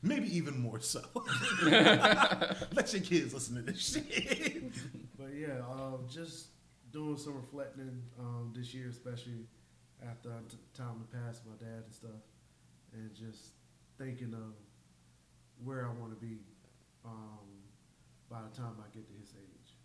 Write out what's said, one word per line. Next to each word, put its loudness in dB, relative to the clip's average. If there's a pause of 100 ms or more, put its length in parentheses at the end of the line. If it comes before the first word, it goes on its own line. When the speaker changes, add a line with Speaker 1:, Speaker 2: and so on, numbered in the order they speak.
Speaker 1:
Maybe 4
even 0
more 0
so. 0 (340)
<laughs> 2
Let 8
your 0
kids 4
listen -4
to -4
this -4
shit. 0 (460)
Speaker 2:
But -12
yeah, -4 (100)
uh, -6 (100)
just -10 (440)
doing -2
some -8
reflecting, -8 (180)
um, -6
this -8
year, -8
especially -10 (600)
after -10 (200)
t-, -16 (160)
time -8
to -10
pass -8
my -14
dad -10
and -18
stuff, -14 (720)
and -12
just -14 (440)
thinking -6
of -10 (1080)
where -4
I -2
wanna -8
be, -8 (680)
um, -16 (680)
by -8 (100)
the -16
time -8
I -16
get -14
to -20
his -18
age. -20 (120)